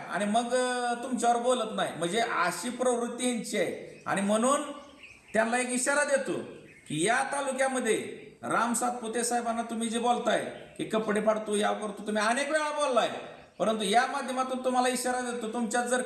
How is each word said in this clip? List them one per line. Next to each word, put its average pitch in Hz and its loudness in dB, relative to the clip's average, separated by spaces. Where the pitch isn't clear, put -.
आणि 180 -2
मग, 240 2
अ, 247 0
तुमच्यावर 240 2
बोलत 220 0
नाही, 175 0
म्हणजे 175 -2
अशी 175 0
प्रवृत्ती 247 0
यांची 220 -2
आहे. - -4
आणि 165 0
म्हणून 226 4
त्यांना 226 4
एक 247 0
इशारा 285 2
देतो 269 2
की 151 0
या 240 4
तालुक्यामध्ये 254 0
राम 208 2
सातपुते 240 -2
साहेबांना 233 0
तुम्ही 226 -4
जे 233 -2
बोलताय 226 2
की 160 -4
कपडे 214 0
फाडतो, 208 2
या 202 2
करतो, 202 -6
तुम्ही 208 0
अनेक 262 2
वेळा 302 2
बोललाय, 254 2
परंतु 214 0
या 220 4
माध्यमातून 254 -2
तुम्हाला 254 4
इशारा 247 0
देतो, 220 -4
तुमच्यात 240 0
जर 247 2